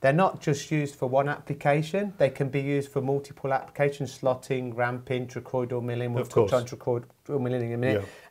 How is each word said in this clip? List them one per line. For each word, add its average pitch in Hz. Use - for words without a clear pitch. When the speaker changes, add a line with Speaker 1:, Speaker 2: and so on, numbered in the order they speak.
Speaker 1:
they're 135
not 185
just -
used 147
for 135
one 135
application, 156
they 135
can 139
be 139
used 139
for 135
multiple 139
applications: 143
slotting, 127
ramping, 123
trochoidal 123
milling, 120
we'll 123
Speaker 2:
Of 120
Speaker 1:
touch 110
Speaker 2:
course. -
Speaker 1:
on 120
trochoidal 123
milling 123
in 117
a -
minute. 120
Speaker 2:
Yeah. 95